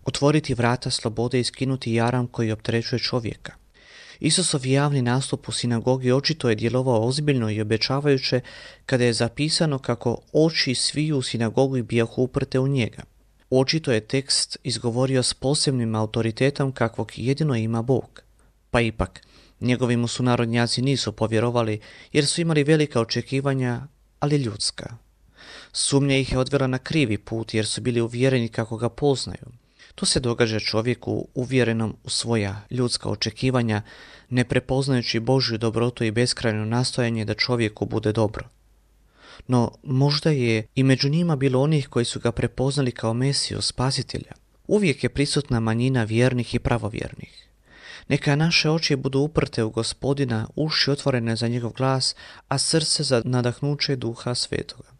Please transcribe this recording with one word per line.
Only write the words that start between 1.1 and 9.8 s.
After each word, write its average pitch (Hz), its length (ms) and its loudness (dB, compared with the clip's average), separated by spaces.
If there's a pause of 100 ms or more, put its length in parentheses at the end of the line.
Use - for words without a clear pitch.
i 117 40 0
skinuti 127 500 -2
jaram 120 320 2
koji 113 260 -2
opterećuje 113 460 -2
čovjeka. - 540 -4 (680)
Isusov 156 460 0
javni 139 360 4
nastup 127 460 0
u - 40 -6
sinagogi 123 600 0
očito 139 360 2
je 110 60 4
djelovao 117 520 2
ozbiljno 131 440 0
i 107 100 -2
obećavajuće 131 800 0 (460)
kada 123 180 2
je 120 80 4
zapisano 143 680 0
kako 131 400 -2 (140)